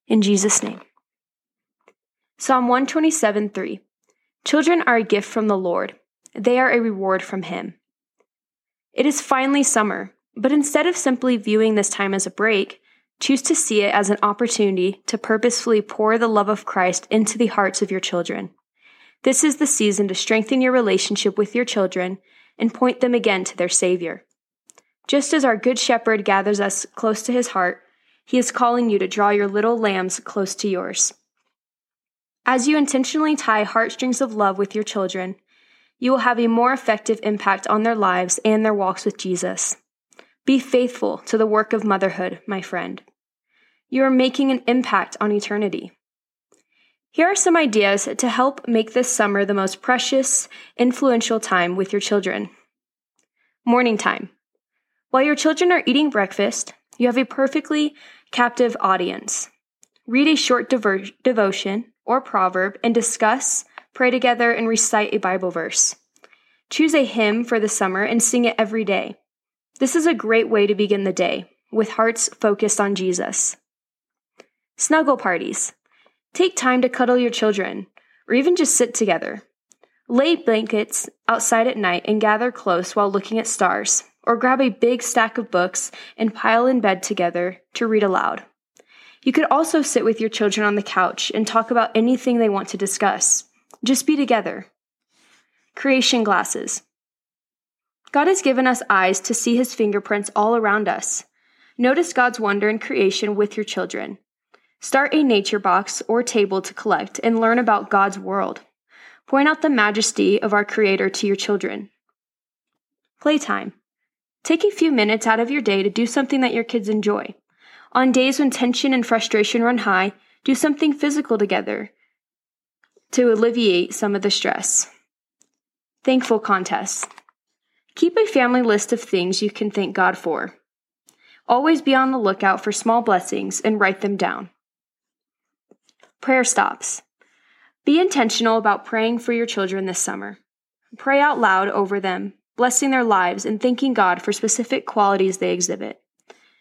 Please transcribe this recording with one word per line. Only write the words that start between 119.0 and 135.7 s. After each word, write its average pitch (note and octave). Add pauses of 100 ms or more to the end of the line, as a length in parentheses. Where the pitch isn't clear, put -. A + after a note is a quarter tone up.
frustration A3+
run A#3+
high, G3 (320)
do C4+
something D4+
physical C#4+
together G3 (1200)
to B3
alleviate A3
some G3+
of G3
the G3+
stress. - (1160)
Thankful B3
contests. G3 (880)
Keep E4+
a A4
family B3+
list G#3+
of A#3
things F#3
you G#3
can G#3
thank G3
God F#3
for. - (880)
Always C#4
be C4+
on C4
the C4
lookout G3
for G#3+
small A3+
blessings G3
and G#3+
write F#3+
them G3+
down. F#3 (1700)